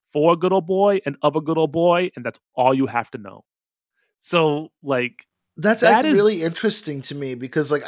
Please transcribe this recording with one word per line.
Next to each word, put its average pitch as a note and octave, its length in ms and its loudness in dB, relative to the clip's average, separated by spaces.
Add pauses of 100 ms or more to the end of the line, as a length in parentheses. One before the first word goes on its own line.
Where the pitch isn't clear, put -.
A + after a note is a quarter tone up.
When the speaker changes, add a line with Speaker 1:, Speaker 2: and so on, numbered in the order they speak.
Speaker 1:
for D#3 280 2
a E3 40 0
good F3+ 160 0
old F#3+ 120 0
boy, F#3+ 400 2
and C#3 160 -4
of D3 140 2
a D#3 60 -2
good D#3 160 -2
old D#3 160 0
boy, F3 420 2
and A#2+ 100 -10
that's A2+ 140 -8 (160)
all C3 180 2
you C3+ 140 0
have A2+ 240 -6
to B2+ 60 -12
know." G#2 260 -20 (760)
So, D#3 520 0 (100)
like, B2 460 -4 (300)
Speaker 2:
That's G#3+ 240 0
Speaker 1:
that A3+ 120 6
Speaker 2:
actually A3 180 2
Speaker 1:
is C4 40 4
Speaker 2:
really G3+ 280 2
interesting E3 600 -4
to C#3+ 120 -8
me C3+ 200 -8
because, C3+ 360 -4
like, D3 160 0